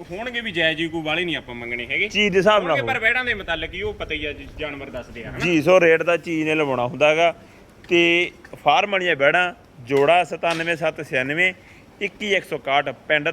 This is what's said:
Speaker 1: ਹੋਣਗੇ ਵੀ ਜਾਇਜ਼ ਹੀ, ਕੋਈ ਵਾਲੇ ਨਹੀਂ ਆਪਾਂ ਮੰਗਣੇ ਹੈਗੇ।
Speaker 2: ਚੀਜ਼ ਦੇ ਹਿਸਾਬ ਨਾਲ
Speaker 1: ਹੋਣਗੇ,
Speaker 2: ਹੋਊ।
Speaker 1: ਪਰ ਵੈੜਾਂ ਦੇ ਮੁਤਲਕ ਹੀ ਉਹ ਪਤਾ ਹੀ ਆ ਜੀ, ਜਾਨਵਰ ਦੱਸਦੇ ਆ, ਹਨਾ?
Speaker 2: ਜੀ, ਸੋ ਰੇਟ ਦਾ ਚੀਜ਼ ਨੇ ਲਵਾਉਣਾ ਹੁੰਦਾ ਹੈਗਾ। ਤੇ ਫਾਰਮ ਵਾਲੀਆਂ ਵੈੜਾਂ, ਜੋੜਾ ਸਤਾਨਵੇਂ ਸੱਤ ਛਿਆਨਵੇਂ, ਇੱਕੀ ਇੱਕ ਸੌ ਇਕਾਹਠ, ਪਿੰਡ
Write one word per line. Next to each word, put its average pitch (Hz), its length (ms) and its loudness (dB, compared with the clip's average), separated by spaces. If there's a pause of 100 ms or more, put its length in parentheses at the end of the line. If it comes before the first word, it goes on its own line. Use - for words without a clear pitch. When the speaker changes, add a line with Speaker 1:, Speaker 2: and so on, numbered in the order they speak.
(120)
Speaker 1:
ਹੋਣਗੇ 240 300 -8
ਵੀ 220 100 -8
ਜਾਇਜ਼ 160 300 0
ਹੀ, 165 60 -2
ਕੋਈ 165 140 -6
ਵਾਲੇ 156 240 -2
ਨਹੀਂ 160 100 -4
ਆਪਾਂ 120 200 -10
ਮੰਗਣੇ 120 300 -8
ਹੈਗੇ। 160 240 -4
Speaker 2:
ਚੀਜ਼ 202 240 0
ਦੇ 196 60 4
ਹਿਸਾਬ 202 240 4
ਨਾਲ 170 80 -2
Speaker 1:
ਹੋਣਗੇ, 139 100 0
Speaker 2:
ਹੋਊ। 117 60 -4
Speaker 1:
ਪਰ 247 120 -2
ਵੈੜਾਂ 240 260 0
ਦੇ 240 80 -2
ਮੁਤਲਕ 165 400 -6
ਹੀ 185 80 -10
ਉਹ 208 120 -6
ਪਤਾ 160 220 -10
ਹੀ 151 100 -6
ਆ 147 80 -6
ਜੀ, 139 140 -16 (100)
ਜਾਨਵਰ 143 320 -10
ਦੱਸਦੇ 120 360 -14
ਆ, - 40 -12
ਹਨਾ? 127 100 -10
Speaker 2:
ਜੀ, 170 220 2
ਸੋ 180 200 6
ਰੇਟ 160 220 6
ਦਾ 170 140 2
ਚੀਜ਼ 160 320 -2
ਨੇ 156 60 2
ਲਵਾਉਣਾ 135 320 0
ਹੁੰਦਾ 131 220 2
ਹੈਗਾ। 160 260 2 (540)
ਤੇ 170 420 2 (320)
ਫਾਰਮ 180 280 4
ਵਾਲੀਆਂ 180 240 0
ਵੈੜਾਂ, 170 380 2 (260)
ਜੋੜਾ 139 440 4
ਸਤਾਨਵੇਂ 170 520 -4
ਸੱਤ 156 340 -6
ਛਿਆਨਵੇਂ, 151 440 0 (480)
ਇੱਕੀ 202 340 -4
ਇੱਕ 175 100 -2
ਸੌ 165 100 -8
ਇਕਾਹਠ, 139 340 0
ਪਿੰਡ 151 440 -2